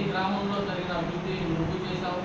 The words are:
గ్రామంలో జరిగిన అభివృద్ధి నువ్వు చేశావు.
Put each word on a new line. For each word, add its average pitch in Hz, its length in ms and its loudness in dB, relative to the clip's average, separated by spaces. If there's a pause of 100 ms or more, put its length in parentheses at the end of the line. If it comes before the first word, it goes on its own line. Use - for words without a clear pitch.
(120)
గ్రామంలో 196 460 2 (120)
జరిగిన 180 280 -2
అభివృద్ధి 180 380 -2 (180)
నువ్వు 160 220 2 (100)
చేశావు. 180 400 -2